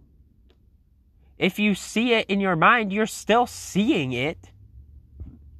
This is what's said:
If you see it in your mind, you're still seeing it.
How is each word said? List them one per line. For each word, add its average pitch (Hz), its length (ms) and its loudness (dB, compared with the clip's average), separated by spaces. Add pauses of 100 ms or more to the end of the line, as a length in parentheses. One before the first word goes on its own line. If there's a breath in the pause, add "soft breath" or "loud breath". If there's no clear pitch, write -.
(1400)
If 185 200 -2
you 208 160 2
see 233 380 -2
it 220 160 0
in 196 100 0
your 190 160 0
mind, 202 380 4
you're 214 140 0
still 233 400 2
seeing 190 680 -2
it. 131 380 -6 (1080)